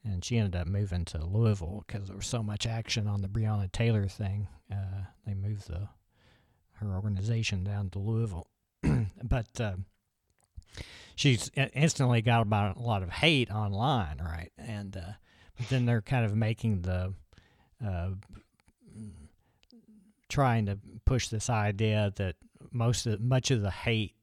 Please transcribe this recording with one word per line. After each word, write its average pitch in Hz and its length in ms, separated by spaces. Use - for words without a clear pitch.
and 92 200
she 120 140
ended 95 200
up 85 80
moving 92 380
to 78 180
Louisville 98 640
'cause 101 200
there 98 100
was 101 100
so 117 160
much 104 240
action 113 400
on 104 140
the 98 80
Breonna 107 420
Taylor 110 380
thing. 101 400
Uh, 98 300
they 104 80
moved 101 340
the, 92 200
her 101 200
organization 104 680
down 101 280
to 98 80
Louisville. 104 500
<clears throat> 127 400
But, 120 380
uh, 104 160
she's 131 340
in-, 135 260
instantly 123 480
got 117 200
about 104 340
a - 40
lot 113 220
of 87 80
hate 147 400
online, 104 680
right? 80 380
And, 104 400
uh, 90 160
but 120 100
then 127 160
they're 117 160
kind 120 240
of 104 100
making 110 480
the, 92 300
uh, 92 260
trying 117 380
to 101 120
push 127 240
this 110 220
idea 107 680
that 95 200
most 120 360
of, 104 140
much 127 300
of 117 120
the 101 80
hate 110 520